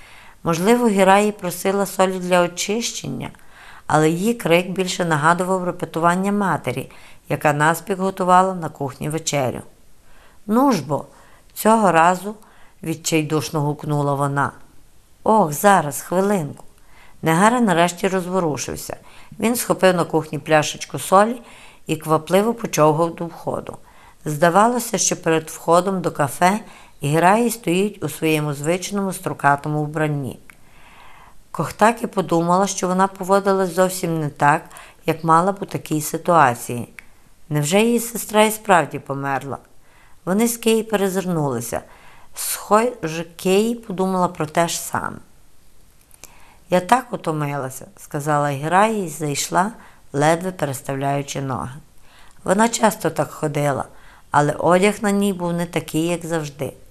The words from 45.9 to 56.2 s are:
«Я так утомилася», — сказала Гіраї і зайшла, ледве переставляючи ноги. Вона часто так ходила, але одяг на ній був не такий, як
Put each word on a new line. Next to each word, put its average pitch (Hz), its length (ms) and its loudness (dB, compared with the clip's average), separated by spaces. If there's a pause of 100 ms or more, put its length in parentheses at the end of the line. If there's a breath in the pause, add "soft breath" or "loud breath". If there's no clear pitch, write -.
«Я 180 100 2
так 240 340 0
утомилася», — 143 720 -6 (120)
сказала 147 520 -2
Гіраї 180 560 0
і 160 40 -8
зайшла, 165 640 -2 (420 loud breath)
ледве 165 380 2
переставляючи 139 920 -4
ноги. 131 380 -8 (640 soft breath)
Вона 220 260 2
часто 214 400 0
так 156 220 -4
ходила, 143 540 -2 (460 soft breath)
але 147 200 4
одяг 185 500 2
на 202 100 0
ній 202 220 0
був 175 200 -4
не 175 120 -4
такий, 160 420 -4
як 170 180 -4